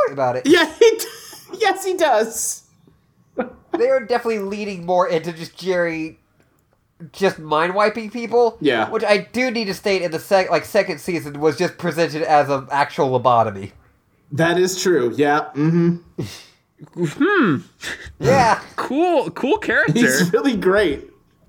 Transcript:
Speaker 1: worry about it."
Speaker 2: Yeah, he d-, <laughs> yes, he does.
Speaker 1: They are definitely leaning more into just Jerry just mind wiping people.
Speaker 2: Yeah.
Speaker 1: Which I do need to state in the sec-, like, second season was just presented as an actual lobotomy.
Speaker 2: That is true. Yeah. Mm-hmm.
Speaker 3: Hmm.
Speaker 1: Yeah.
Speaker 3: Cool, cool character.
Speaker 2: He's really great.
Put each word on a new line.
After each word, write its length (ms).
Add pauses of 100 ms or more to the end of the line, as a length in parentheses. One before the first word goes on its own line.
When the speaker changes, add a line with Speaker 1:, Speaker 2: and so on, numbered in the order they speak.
Speaker 1:
worry 80
about 220
it." 100
Speaker 2:
Yeah, 260
he 180 (100)
d-, 60 (220)
<laughs> 300
yes, 260
he 140
does. 720 (1080)
Speaker 1:
They 140
are 120
definitely 380
leaning 460
more 220
into 260
just 240
Jerry 600 (920)
just 280
mind 340
wiping 380
people. 500
Speaker 2:
Yeah. 300
Speaker 1:
Which 120
I 140
do 320
need 160
to 80
state 300
in 80
the 80
sec-, 320
like, 140
second 340
season 400
was 180
just 220
presented 420
as 300
an 180
actual 500
lobotomy. 520 (600)
Speaker 2:
That 260
is 240
true. 340
Yeah. 380
Mm-hmm. 440 (1000)
Speaker 3:
Hmm. 600 (640)
Speaker 1:
Yeah. 400 (160)
Speaker 3:
Cool, 560
cool 280
character. 340
Speaker 2:
He's 400
really 240
great. 520 (400)